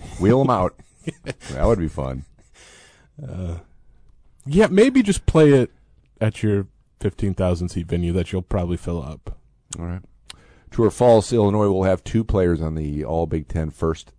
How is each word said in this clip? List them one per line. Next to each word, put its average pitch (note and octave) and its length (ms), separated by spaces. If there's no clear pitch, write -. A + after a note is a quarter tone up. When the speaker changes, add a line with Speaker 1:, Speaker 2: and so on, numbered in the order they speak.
Speaker 1:
Wheel A2 200
'em C3 80
out. F#2 280
Speaker 2:
<laughs> - 180
Speaker 1:
That C#2 140
would G#2+ 140
be E2 80
fun. C2+ 360
Speaker 2:
Uh, F2 380
yeah, F3 220
maybe B3+ 360
just G3 220
play D#3 260
it C3 200
at A2 220
your G2+ 240
fifteen G2 340
thousand F2+ 360
seat E2 180
venue E2+ 260
that F2 180
you'll F#2 100
probably F2+ 360
fill F2 240
up. C#2 360
Speaker 1:
All E2+ 60
right. F2+ 160
True A2+ 140
or G2 60
false, A#2 420
Illinois G#2 360
will F#2+ 160
have F#2 180
two A2+ 220
players F2 360
on D#2+ 140
the D2 300
All E2 220
Big D#2 200
Ten D#2+ 240
first - 480